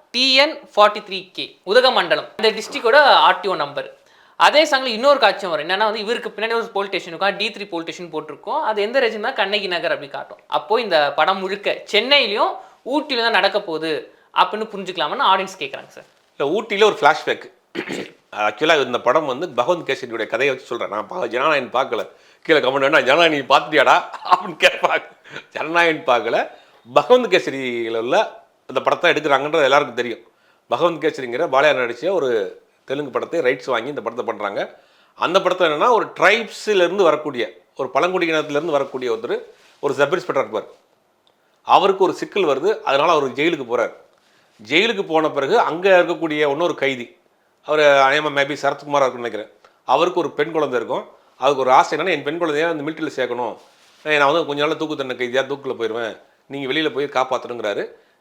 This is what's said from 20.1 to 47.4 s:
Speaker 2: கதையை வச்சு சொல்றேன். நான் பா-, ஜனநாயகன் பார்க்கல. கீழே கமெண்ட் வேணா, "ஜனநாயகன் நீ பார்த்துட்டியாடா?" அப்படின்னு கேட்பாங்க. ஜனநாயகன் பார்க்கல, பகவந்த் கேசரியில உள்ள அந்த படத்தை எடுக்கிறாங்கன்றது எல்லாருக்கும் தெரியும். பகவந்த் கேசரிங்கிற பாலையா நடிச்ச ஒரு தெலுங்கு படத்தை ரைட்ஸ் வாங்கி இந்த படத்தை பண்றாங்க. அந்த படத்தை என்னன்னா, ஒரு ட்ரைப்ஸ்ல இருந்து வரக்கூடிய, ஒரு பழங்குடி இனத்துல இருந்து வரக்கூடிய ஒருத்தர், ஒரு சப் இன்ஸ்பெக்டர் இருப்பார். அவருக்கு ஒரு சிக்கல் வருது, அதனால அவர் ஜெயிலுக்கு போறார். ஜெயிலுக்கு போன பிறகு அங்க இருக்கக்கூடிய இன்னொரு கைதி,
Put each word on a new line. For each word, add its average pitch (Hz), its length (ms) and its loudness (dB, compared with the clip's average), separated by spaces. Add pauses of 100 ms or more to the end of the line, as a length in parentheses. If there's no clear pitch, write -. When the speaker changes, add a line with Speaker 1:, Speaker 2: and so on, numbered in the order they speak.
Speaker 2:
கதையை 131 280 0
வச்சு - 120 -18
சொல்றேன். 110 220 -6
நான் 101 200 -6
பா-, 151 180 -6
ஜனநாயகன் 127 440 0
பார்க்கல. 120 380 -4 (340)
கீழே 156 160 4
கமெண்ட் 135 220 2
வேணா, 139 220 4
"ஜனநாயகன் 156 260 6
நீ 147 100 0
பார்த்துட்டியாடா?" 139 640 4 (280)
அப்படின்னு 180 320 0
கேட்பாங்க. 170 400 2 (480)
ஜனநாயகன் 160 540 0
பார்க்கல, 120 440 0 (460)
பகவந்த் 220 380 4
கேசரியில 123 640 -2
உள்ள 131 460 -2 (240)
அந்த 127 140 -4
படத்தை 165 300 2
எடுக்கிறாங்கன்றது 147 520 2
எல்லாருக்கும் 135 320 2
தெரியும். 120 240 -6 (500)
பகவந்த் 151 340 -2
கேசரிங்கிற 143 460 -4
பாலையா 139 240 4
நடிச்ச 127 380 -2
ஒரு 123 540 -2 (200)
தெலுங்கு 139 260 -6
படத்தை 117 280 -4
ரைட்ஸ் 131 260 0
வாங்கி 123 240 -2
இந்த 135 120 -8
படத்தை 113 260 -6
பண்றாங்க. 104 520 -8 (340)
அந்த 160 280 2
படத்தை 180 260 2
என்னன்னா, 165 240 2
ஒரு 190 140 2
ட்ரைப்ஸ்ல 202 720 0
இருந்து 180 280 2
வரக்கூடிய, 143 540 0 (180)
ஒரு 131 140 -6
பழங்குடி 170 420 0
இனத்துல 151 180 -2
இருந்து 147 220 -2
வரக்கூடிய 135 420 -2
ஒருத்தர், 123 260 -4 (400)
ஒரு 139 140 -2
சப் 143 200 2
இன்ஸ்பெக்டர் 135 300 -4
இருப்பார். 107 220 -6 (960)
அவருக்கு 190 420 4
ஒரு 170 100 2
சிக்கல் 185 300 -4
வருது, 156 380 0
அதனால 143 300 2
அவர் 139 200 2
ஜெயிலுக்கு 143 340 -2 (100)
போறார். 107 180 -2 (720)
ஜெயிலுக்கு 196 360 0
போன 156 260 0
பிறகு 139 300 0
அங்க 180 380 4
இருக்கக்கூடிய 156 520 2
இன்னொரு 156 260 -2
கைதி, 131 420 -6 (480)